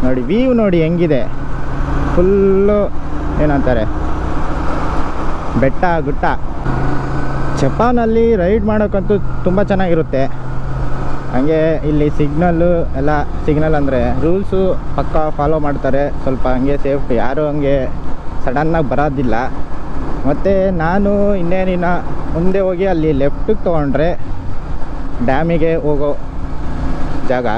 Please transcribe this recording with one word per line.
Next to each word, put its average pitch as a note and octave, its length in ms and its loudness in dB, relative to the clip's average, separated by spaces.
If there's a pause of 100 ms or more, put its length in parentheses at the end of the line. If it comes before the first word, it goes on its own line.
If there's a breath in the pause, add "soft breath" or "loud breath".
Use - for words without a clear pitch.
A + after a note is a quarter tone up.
ನೋಡಿ, B2+ 160 2
ವ್ಯೂ A3+ 320 0
ನೋಡಿ G3+ 280 2
ಹೆಂಗಿದೆ. D#3+ 420 0 (920)
ಫುಲ್ಲು G3 760 2 (520)
ಏನಂತಾರೆ, C3 420 2 (1700)
ಬೆಟ್ಟ C3+ 240 0 (200)
ಗುಡ್ಡ. C#3+ 360 0 (1200)
ಜಪಾನಲ್ಲಿ A3+ 720 2
ರೈಡ್ G3+ 300 0
ಮಾಡೋಕ್ಕಂತೂ G#3 480 0 (300)
ತುಂಬ F#3 200 2
ಚೆನ್ನಾಗಿರುತ್ತೆ. E3+ 600 0 (1080)
ಹಂಗೆ D3+ 560 0
ಇಲ್ಲಿ D3+ 200 2
ಸಿಗ್ನಲ್ಲು D#3+ 880 0
ಎಲ್ಲ, D3 260 0
ಸಿಗ್ನಲ್ D#3 520 0
ಅಂದರೆ C3 460 0
ರೂಲ್ಸು F#3+ 580 2 (160)
ಪಕ್ಕಾ D#3 340 0
ಫಾಲೋ D3+ 300 0
ಮಾಡ್ತಾರೆ. C#3 500 0 (140)
ಸ್ವಲ್ಪ C3 240 0
ಹಂಗೆ C3 300 0
ಸೇಫ್ಟಿ, C3+ 380 0
ಯಾರೂ C3+ 320 0
ಹಂಗೆ C#3 420 0 (560)
ಸಡನ್ನಾಗಿ D3+ 440 0
ಬರೋದಿಲ್ಲ. C3+ 440 0 (960)
ಮತ್ತು F#3+ 480 0
ನಾನು G3+ 580 0
ಇನ್ನೇನಿನ್ನ F3+ 500 0 (480)
ಮುಂದೆ F3+ 260 2
ಹೋಗಿ F#3 260 0
ಅಲ್ಲಿ D#3+ 260 0
ಲೆಫ್ಟಿಗೆ C#3+ 520 0
ತೊಗೊಂಡ್ರೆ D3+ 560 0 (1080)
ಡ್ಯಾಮಿಗೆ D#3+ 500 2
ಹೋಗೋ D3 420 0 (1120)
ಜಾಗ. B2 160 0 (120)